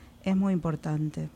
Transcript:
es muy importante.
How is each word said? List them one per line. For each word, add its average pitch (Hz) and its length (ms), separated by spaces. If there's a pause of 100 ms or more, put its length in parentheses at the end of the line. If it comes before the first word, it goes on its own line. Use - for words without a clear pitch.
(240)
es 190 120
muy 196 160
importante. 156 840